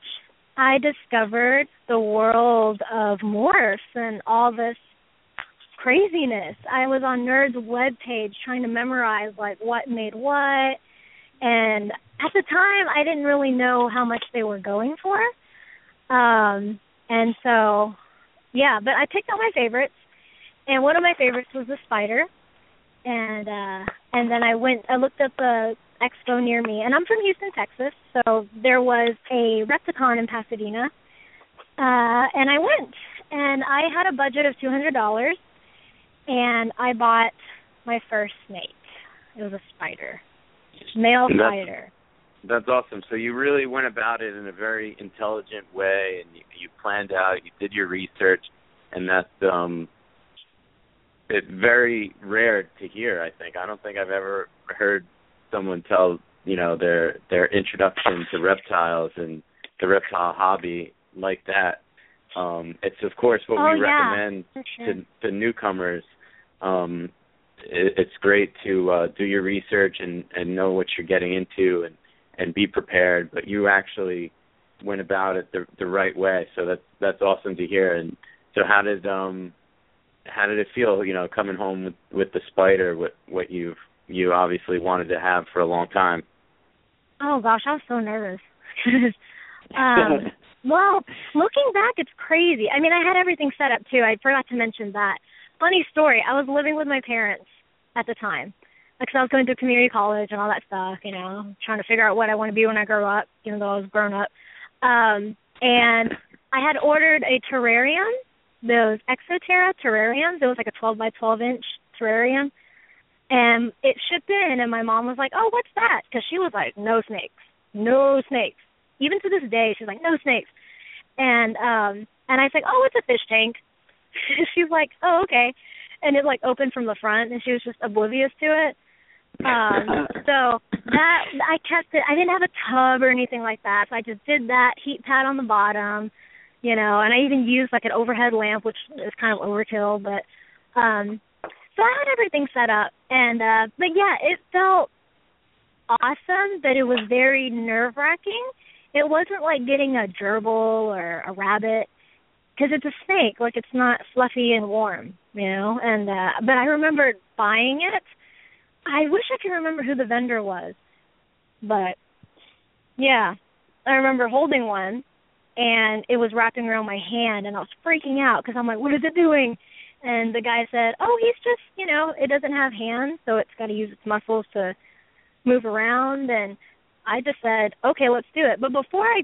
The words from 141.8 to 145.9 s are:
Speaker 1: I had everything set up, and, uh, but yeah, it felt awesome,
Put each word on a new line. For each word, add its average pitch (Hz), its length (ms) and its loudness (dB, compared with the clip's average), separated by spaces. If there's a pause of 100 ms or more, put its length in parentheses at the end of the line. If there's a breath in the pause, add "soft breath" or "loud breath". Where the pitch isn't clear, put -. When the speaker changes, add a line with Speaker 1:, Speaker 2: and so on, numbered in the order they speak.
Speaker 1:
I 480 100 4 (100)
had 554 80 -2
everything 381 420 0
set 240 160 2
up, 214 220 0 (180)
and, 240 320 2
uh, 220 260 4 (100)
but 330 180 0
yeah, 392 260 4
it 330 180 0 (120)
felt 370 380 4 (1000)
awesome, 359 720 0